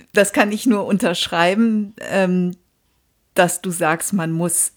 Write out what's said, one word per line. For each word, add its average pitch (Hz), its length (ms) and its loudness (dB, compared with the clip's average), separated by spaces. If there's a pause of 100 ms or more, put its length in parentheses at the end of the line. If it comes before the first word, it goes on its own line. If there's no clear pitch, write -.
(140)
das 202 200 2
kann 208 180 2
ich 214 140 -4
nur 214 200 2
unterschreiben, 196 1120 0
ähm, 180 540 0 (840)
dass 175 220 2
du 185 100 -6
sagst, 165 400 -2
man 165 220 -2
muss 170 440 -2